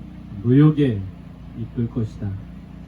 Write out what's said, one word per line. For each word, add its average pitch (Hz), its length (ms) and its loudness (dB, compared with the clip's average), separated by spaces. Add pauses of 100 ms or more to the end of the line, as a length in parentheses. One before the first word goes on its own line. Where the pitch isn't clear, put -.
(420)
노역에 139 580 6 (600)
이끌 117 300 -4
것이다. 107 380 -4 (600)